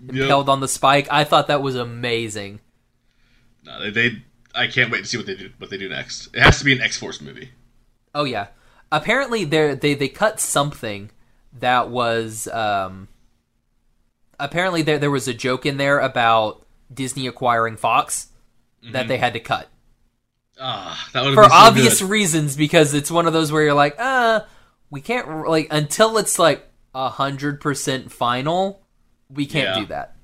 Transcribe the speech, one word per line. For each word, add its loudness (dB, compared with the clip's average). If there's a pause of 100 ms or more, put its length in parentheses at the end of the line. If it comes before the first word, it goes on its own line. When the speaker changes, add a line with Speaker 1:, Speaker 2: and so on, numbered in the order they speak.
Speaker 1:
Yep. -8
Speaker 2:
impaled 2
on 2
the -2
spike. 2
I 2
thought 4
that 0
was -4
amazing. -6 (1040)
Speaker 1:
No, -14
they, -6
they, -2 (320)
I -2
can't 0
wait -2
to -10
see -6
what -10
they -8
do, -18
what -16
they -10
do -10
next. -12
It -6
has 6
to -6
be 2
an 0
X-Force -8
movie. -20 (680)
Speaker 2:
Oh, -2
yeah. -6 (440)
Apparently, -2
they're, 2
they, 0
they -2
cut -2
something -4 (480)
that 0
was, -2
um, -4 (1300)
apparently -2
there, 2
there 0
was -2
a -2
joke -4
in -4
there 2
about 2 (280)
Disney -6
acquiring 0
Fox -2 (520)
that -20 (100)
Speaker 1:
Mm-hmm. -6
Speaker 2:
they 0
had -2
to -8
cut. -6 (920)
Speaker 1:
Ah, -10
that -2
would've 0
Speaker 2:
For 8
Speaker 1:
been 12
so 10
Speaker 2:
obvious 8
Speaker 1:
good. -2
Speaker 2:
reasons, 0
because 4
it's -2
one 2
of 0
those 0
where 2
you're 2
like, 2
"Uh, 0 (480)
we -12
can't, -4
r-, -8
like, 0
until 0
it's, -2
like, 2 (280)
a -4
hundred -6
percent -4
final, -2 (480)
we -8
can't -2
Speaker 1:
Yeah. -2
Speaker 2:
do -8
that." -12